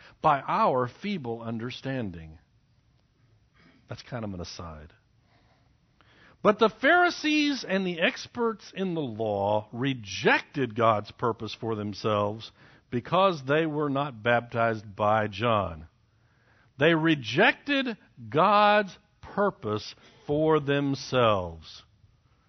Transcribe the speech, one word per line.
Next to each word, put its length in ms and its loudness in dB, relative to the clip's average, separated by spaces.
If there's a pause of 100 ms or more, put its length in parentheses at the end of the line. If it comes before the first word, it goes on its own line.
(220)
by 200 4
our 480 2 (120)
feeble 400 -6
understanding. 960 -8 (1500)
That's 160 -14
kind 220 -10
of 80 -8
an 80 -8
aside. 520 -14 (1500)
But 180 4
the 100 4
Pharisees 920 2
and 240 -2
the 140 -4
experts 760 -4
in 180 -4
the 80 -4
law 720 -2
rejected 1040 -2
God's 360 2
purpose 480 -4
for 160 -4
themselves 760 -2 (400)
because 520 0
they 220 0
were 240 -2
not 320 -4
baptized 760 0
by 320 2
John. 600 -2 (920)
They 180 6
rejected 1000 0 (340)
God's 680 4 (240)
purpose 760 -4 (320)
for 320 2
themselves. 1200 0 (640)